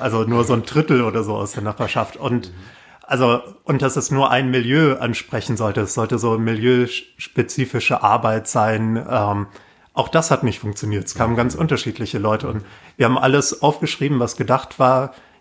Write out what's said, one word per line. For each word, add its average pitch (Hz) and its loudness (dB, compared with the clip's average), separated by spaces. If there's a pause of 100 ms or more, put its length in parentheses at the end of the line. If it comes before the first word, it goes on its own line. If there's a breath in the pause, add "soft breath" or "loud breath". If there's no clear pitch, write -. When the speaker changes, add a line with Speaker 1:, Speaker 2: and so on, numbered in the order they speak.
Speaker 1:
Also 110 0
nur 120 2
so 131 2
ein 113 0
Drittel 151 2
oder 110 0
so 104 -4
aus 101 -4
der 110 -8
Nachbarschaft. 107 -4
Und 120 -2
Speaker 2:
Mhm. 87 -18 (540 loud breath)
Speaker 1:
also, 120 2 (240)
und 135 0
dass 135 0
es 135 -2
nur 135 2
ein 127 2
Milieu 131 4
ansprechen 120 -4
sollte. 110 0
Es 101 -6
sollte 113 0
so 113 0
milieuspezifische 120 0
Arbeit 110 2
sein. 110 0 (120)
Ähm, 104 0 (460 loud breath)
auch - -2
das 165 2
hat 143 2
nicht 117 -2
funktioniert. 104 -4
Es - -10
kamen 117 0
ganz 123 0
Speaker 2:
Mhm. 156 -6
Speaker 1:
unterschiedliche 123 -2
Leute 107 -2
und 107 -6 (320 loud breath)
wir 127 4
haben 127 2
alles 135 2
aufgeschrieben, 143 0
was 117 -2
gedacht - -2
war. 131 2 (280 loud breath)